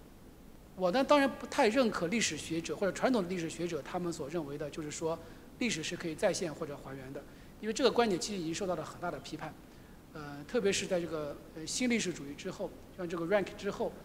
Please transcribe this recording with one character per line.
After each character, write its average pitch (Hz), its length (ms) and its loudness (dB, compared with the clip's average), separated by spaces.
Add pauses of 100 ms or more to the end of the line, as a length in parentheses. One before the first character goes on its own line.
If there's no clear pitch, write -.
(760)
我 180 160 2
呢， 254 120 4
当 285 160 8
然 277 120 6
不 - 160 -8
太 269 220 6
认 240 220 6
可 - 180 0
历 220 120 2
史 156 160 2
学 160 240 -4
者 156 160 -4
或 202 100 2
者 180 60 2
传 226 200 4
统 220 100 4
的 175 60 -2
历 185 100 -2
史 160 100 -2
学 165 200 -4
者 160 140 -2
他 - 160 -6
们 175 140 0
所 151 160 -4
认 160 180 -2
为 143 100 -6
的， 147 140 -6
就 160 120 -6
是 151 80 -6
说 160 280 -2 (400)
历 247 100 2
史 156 140 0
是 160 140 -4
可 170 120 -6
以 156 60 -4
再 185 180 4
现 160 220 -2
或 165 100 -6
者 143 120 -8
还 135 200 -12
原 135 160 -12
的， 143 80 -10 (400)
因 208 60 -8
为 220 60 -2
这 294 100 0
个 233 80 10
观 226 180 6
点 175 120 2
其 - 120 -4
实 196 80 -4
已 165 40 -4
经 165 100 -2
受 202 100 -2
到 180 120 0
了 156 80 -6
很 - 160 -12
大 175 100 -2
的 147 80 -6
批 - 180 -10
判。 160 160 -8 (600)
呃， 147 340 -12
特 240 140 2
别 196 100 4
是 190 160 0
在 180 140 2
这 170 80 -2
个， 151 280 -4 (200)
呃， 160 100 -8
新 247 240 0
历 233 80 4
史 185 140 0
主 147 120 -8
义 143 100 -10
之 - 160 -8
后， 170 200 -6 (260)
像 180 120 -6
这 175 80 -4
个 165 100 -2
Rank 190 320 2
之 202 140 -4
后， 185 200 -2 (120)